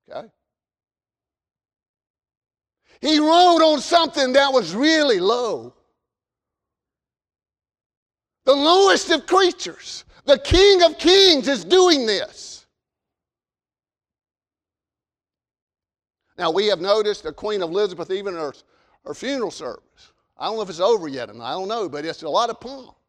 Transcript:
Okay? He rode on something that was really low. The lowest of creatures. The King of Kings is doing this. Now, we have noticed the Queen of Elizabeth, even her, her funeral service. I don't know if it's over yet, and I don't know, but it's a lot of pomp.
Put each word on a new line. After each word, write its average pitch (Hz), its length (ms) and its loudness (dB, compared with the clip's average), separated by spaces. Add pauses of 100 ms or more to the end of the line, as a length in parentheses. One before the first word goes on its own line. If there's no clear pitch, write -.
Okay? 214 180 -14 (2750)
He 302 180 0
rode 330 420 4
on 302 200 2
something 302 520 0
that 277 180 2
was 190 220 -2
really 285 460 2
low. 190 540 -4 (2750)
The 269 100 6
lowest 349 560 2
of 320 160 -2
creatures. - 760 -2 (200)
The 277 140 4
King 370 440 4
of 320 140 2
Kings 339 500 4
is 233 160 -2
doing 330 420 2
this. - 600 -8 (3750)
Now, 170 140 -2
we 202 160 -2
have 185 120 0
noticed 208 440 -2
the 156 100 -10
Queen 208 280 -6
of 165 80 -6
Elizabeth, 180 420 -6
even 196 240 -8
her, 156 180 -10 (520)
her 147 80 -14
funeral 233 380 -8
service. - 320 -14 (540)
I 143 80 -12
don't 214 120 -6
know 220 40 -6
if 190 80 -8
it's 160 100 -14
over 190 280 0
yet, 127 220 -10
and 113 120 -20
I 123 100 -10
don't 185 160 -8
know, 214 220 -6
but 147 160 -10
it's 160 180 -10
a 156 60 -10
lot 220 200 0
of 220 100 -12
pomp. 254 360 -20 (140)